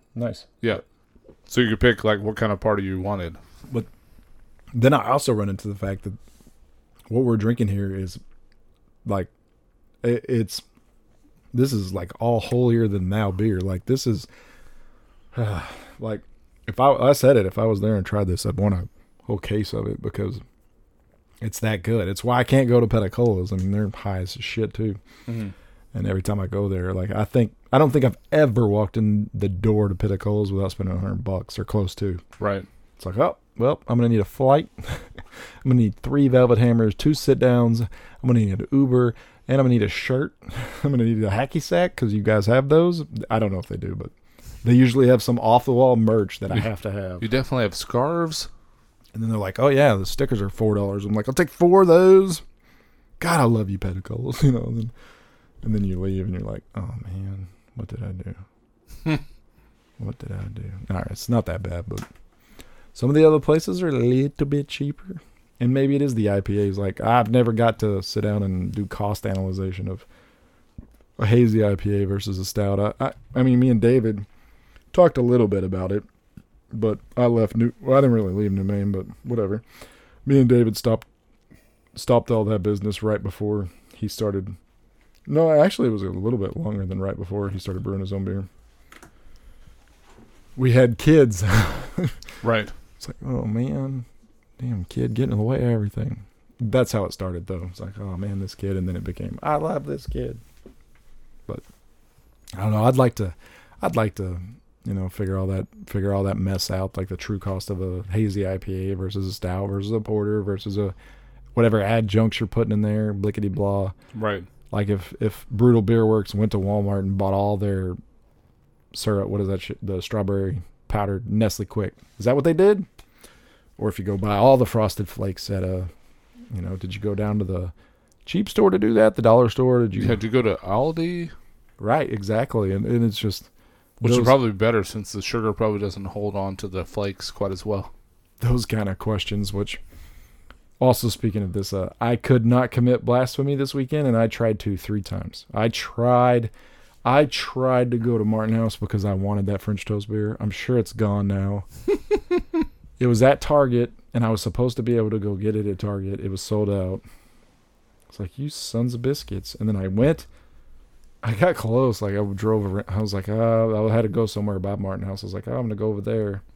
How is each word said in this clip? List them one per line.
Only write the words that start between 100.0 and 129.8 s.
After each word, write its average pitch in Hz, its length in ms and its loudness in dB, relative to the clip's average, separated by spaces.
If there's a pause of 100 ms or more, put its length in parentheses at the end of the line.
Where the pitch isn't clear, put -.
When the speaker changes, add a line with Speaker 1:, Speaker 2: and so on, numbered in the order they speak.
Speaker 1:
kid." 123 320 -8 (1080)
But, - 140 -10 (960)
I 92 40 -10
don't 107 120 -2
know, 107 120 2
I'd 127 120 4
like 127 200 2
to, 95 180 -6 (480)
I'd - 140 -2
like 110 200 0
to, 92 220 -6 (460)
you 110 100 -6
know, 92 140 -4
figure 95 280 -6
all 95 120 -2
that, 95 180 -4 (200)
figure 98 280 -2
all 98 80 0
that 98 140 -2
mess 95 340 -2
out, 95 260 -6
like 95 120 -6
the 92 80 -8
true 104 240 -8
cost 95 280 -6
of 92 140 -6
a 92 300 -6
hazy 101 340 0
I 95 120 -4
P 95 340 -6
A 95 40 -6
versus 95 300 -6
a 95 60 -6
stout 95 360 -6
versus 98 240 -6
a 113 80 -2
porter 107 420 -2
versus 98 360 -6
a 98 160 -2 (600)
whatever 110 280 4
adjuncts 110 580 2
you're 113 60 -2
putting 110 260 -2
in 104 100 0
there, 107 300 -2
blickety 101 400 -4
blah. 98 400 -2 (220)
Speaker 2:
Right. 104 300 -4 (260)
Speaker 1:
Like 104 180 -2
if, 98 320 -2
if - 300 -4
Brutal 117 320 6
Beer 113 240 4
Works 107 280 2
went 104 180 0
to 104 60 0
Walmart 101 420 0
and 98 180 -2
bought 98 160 0
all 101 240 0
their 95 380 -4 (1000)
syrup, 101 340 -2
what 101 120 -2
is 95 80 -2
that 95 120 -2
shit? - 220 -12
The 92 180 -4
strawberry 98 640 -2 (260)
powdered 101 420 -2
Nestle 104 360 0
Quick. 101 260 -4 (260)
Is 101 60 -6
that 123 120 4
what 143 80 2
they 165 100 4
did? 190 320 4 (920)
Or 110 140 -4
if - 80 -6
you 95 60 -6
go 101 120 -2
buy 101 200 0
all 131 200 8
the 127 100 4
Frosted 107 420 -2
Flakes 98 420 -8
at 95 140 -2
a, 92 240 -4 (640)
you 90 80 -6
know, 92 140 -8
did 92 180 -10
you 101 80 -12
go 101 120 -2
down 104 240 -2
to 101 60 -2
the 90 280 -6 (520)
cheap - 240 -2
store 104 220 4
to 95 80 2
do 110 160 2
that? 110 220 4
The - 60 -2
dollar 117 280 6
store? 127 300 2